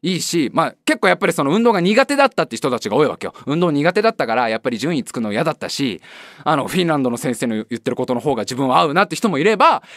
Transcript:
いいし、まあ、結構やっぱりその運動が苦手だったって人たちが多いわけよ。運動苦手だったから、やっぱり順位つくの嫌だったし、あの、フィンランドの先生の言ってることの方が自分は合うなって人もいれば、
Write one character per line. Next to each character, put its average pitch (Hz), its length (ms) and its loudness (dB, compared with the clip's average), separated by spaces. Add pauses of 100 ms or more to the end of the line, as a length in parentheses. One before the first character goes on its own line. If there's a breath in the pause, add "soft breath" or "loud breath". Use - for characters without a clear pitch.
い 180 160 -2
い 143 40 -4
し、 156 320 0
ま 151 140 0
あ、 - 80 -8 (100)
結 302 140 0
構 190 100 2
や 175 60 4
っ - 20 -12
ぱ 196 100 0
り 170 60 2
そ 151 100 0
の 139 80 0
運 220 120 2
動 233 100 4
が 185 80 2
苦 214 240 4
手 285 100 -4
だ 277 100 4
っ - 40 4
た 165 140 -2
っ 156 40 -4
て - 80 -12
人 131 160 -2
た 120 80 -2
ち - 100 -6
が 104 60 0
多 147 80 4
い 139 40 2
わ 87 100 -4
け - 80 -10
よ。 87 80 -8 (120)
運 147 140 -2
動 175 120 2
苦 151 220 2
手 208 80 2
だ 226 80 4
っ 220 60 -4
た 143 100 -2
か 113 100 0
ら、 120 120 2
や 110 100 0
っ - 40 -6
ぱ 131 80 -2
り 120 80 -4
順 156 180 -2
位 123 80 -2
つ - 80 -12
く 127 80 -6
の 107 140 -4
嫌 120 100 0
だ 156 80 -2
っ - 60 -6
た 92 100 -10
し、 110 340 -4 (440 loud breath)
あ 151 100 2
の、 127 120 -2
フ 170 100 -4
ィ 180 80 2
ン - 20 0
ラ 156 80 2
ン 139 80 0
ド 127 60 2
の 117 80 -4
先 123 180 -4
生 127 120 -4
の 110 80 -2
言 110 100 -6 (100)
っ 110 40 -6
て - 100 -6
る 123 80 -4
こ 127 80 -2
と 127 100 -2
の 117 60 -4
方 139 140 0
が 107 80 -4
自 120 120 -8
分 131 140 -2
は 139 100 4
合 170 80 4
う 143 60 -2
な 185 100 2
っ 202 60 -2
て 160 80 -6
人 233 100 -2
も 170 100 0
い 147 60 0
れ 208 140 2
ば、 269 260 4 (140 loud breath)